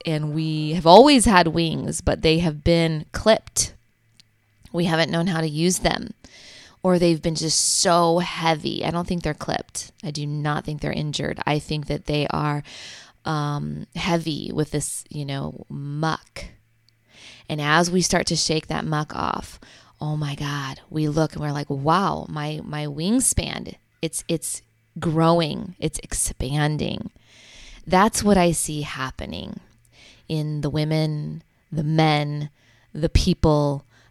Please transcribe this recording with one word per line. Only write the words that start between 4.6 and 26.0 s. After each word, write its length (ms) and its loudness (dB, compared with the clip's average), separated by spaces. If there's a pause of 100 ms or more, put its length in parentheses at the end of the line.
we 140 -2
haven't 260 0
known 160 0
how 140 -2
to 80 -2
use 300 0
them, 340 -4 (680)
or 160 4
they've 220 4
been 140 -2
just 460 -2
so 380 4
heavy. 680 -2
I 60 -2
don't 160 -4
think 160 -4
they're 120 -4
clipped. 580 -8 (100)
I 80 -8
do 160 -8
not 380 -4
think 160 -8
they're 120 -4
injured. 540 -6
I 120 0
think 280 -6
that 200 -6
they 220 -2
are, 340 -4 (640)
um, 640 -4 (100)
heavy 560 -4
with 180 -2
this, 400 -6
you 140 -8
know, 440 -8
muck. 760 -6 (1040)
And 120 -6
as 300 4
we 100 2
start 260 0
to 100 0
shake 320 -2
that 160 -4
muck 300 -4
off, 440 -6 (420)
oh 160 -4
my 180 -4
God, 540 -8
we 200 -2
look 260 0
and 80 -8
we're 100 -4
like, 160 -6
"Wow, 600 0
my, 360 -8
my 220 -8
wingspan, 880 -2 (260)
it's, 280 -6
it's 340 -4 (360)
growing, 800 0
it's 200 -6
expanding." 1120 -4 (760)